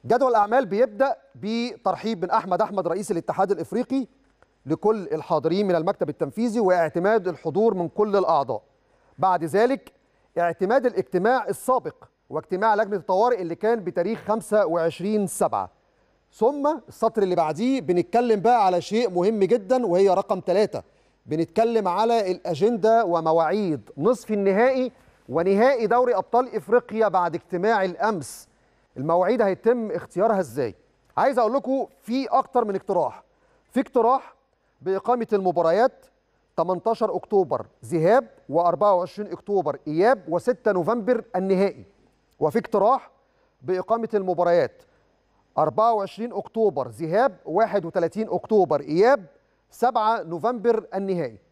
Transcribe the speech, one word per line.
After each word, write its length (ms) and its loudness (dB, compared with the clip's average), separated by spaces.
جدول 240 4
الأعمال 360 2
بيبدأ 500 0
بترحيب 880 -4
من 60 -6
أحمد 320 0
أحمد 260 -2
رئيس 220 -4
الاتحاد 400 -2
الإفريقي 560 -4
لكل 460 -2
الحاضرين 560 0
من 60 2
المكتب 340 -2
التنفيذي 520 -4
واعتماد 680 0
الحضور 460 -2
من 140 -4
كل 280 -2
الأعضاء. 460 0
بعد 260 0
ذلك 480 0
اعتماد 480 0
الاجتماع 600 -2
السابق 460 -2
واجتماع 440 0
لجنة 220 -2
الطوارئ 460 0
اللي 120 -6
كان 300 -2
بتاريخ 440 -4
خمسة 380 0
وعشرين 600 -2
سبعة. 440 -2
ثم 460 0
السطر 340 -2
اللي 120 0
بعديه 460 0
بنتكلم 600 0
بقى 260 4
على 140 2
شيء 300 -2
مهم 340 0
جدًا 420 0
وهي 220 4
رقم 320 0
تلاتة، 420 0
بنتكلم 640 0
على 440 0
الأجندة 720 2
ومواعيد 960 0
نصف 320 0
النهائي 640 2
ونهائي 580 2
دوري 280 2
أبطال 420 0
إفريقيا 520 0
بعد 260 0
اجتماع 500 -2
الأمس. 640 -6
المواعيد 460 0
هيتم 480 0
اختيارها 500 0
إزاي؟ 340 -4
عايز 220 2
أقول 160 2
لكم 320 -2
في 240 -4
أكتر 380 0
من 120 -4
اقتراح. 480 -4
في 100 0
اقتراح 540 0
بإقامة 520 -2
المباريات 760 0
تمنتاشر 600 -2
أكتوبر 500 -2
ذهاب 420 2
وأربعة 460 2
وعشرين 380 -4
أكتوبر 540 -4
إياب 420 2
وستة 440 -2
نوفمبر 520 -2
النهائي. 480 0
وفي 180 0
اقتراح 520 0
بإقامة 520 -2
المباريات 680 0
أربعة 340 2
وعشرين 400 -4
أكتوبر 560 -2
ذهاب، 560 -2
واحد 400 0
وتلاتين 440 -4
أكتوبر 520 0
إياب، 440 2
سبعة 520 0
نوفمبر 720 -2
النهائي. 440 -4